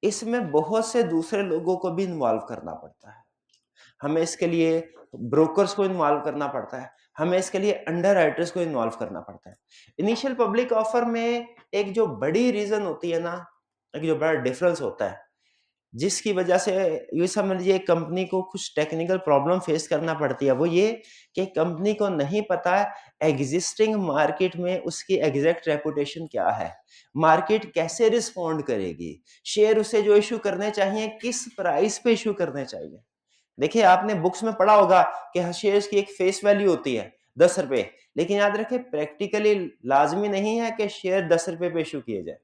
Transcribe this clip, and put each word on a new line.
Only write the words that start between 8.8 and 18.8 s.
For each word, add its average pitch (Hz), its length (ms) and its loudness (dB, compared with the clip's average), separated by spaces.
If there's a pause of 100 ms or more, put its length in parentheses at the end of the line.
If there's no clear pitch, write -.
करना - 280 -10
पड़ता - 300 -20
है। - 60 -20 (420)
इनिशियल 233 360 -2
पब्लिक 240 380 0
ऑफर 220 320 0
में 233 500 -4 (200)
एक 196 180 -2
जो 220 140 2
बड़ी 160 440 0
रीजन 208 320 -2
होती 170 280 -4
है 165 100 0
ना, 170 140 -6 (600)
एक 156 80 -8
जो 160 140 0
बड़ा 156 160 0
डिफरेंस 139 480 0
होता 104 280 -4
है, 90 140 -12 (720)
जिसकी 196 380 -2
वजह 180 260 2
से 185 160 0 (400)
ये 170 120 2
समझ 190 320 0
लीजिए 185 200 2
कंपनी 175 460 0
को 185 180 -2
कुछ - 340 -10
टेक्निकल 160 420 0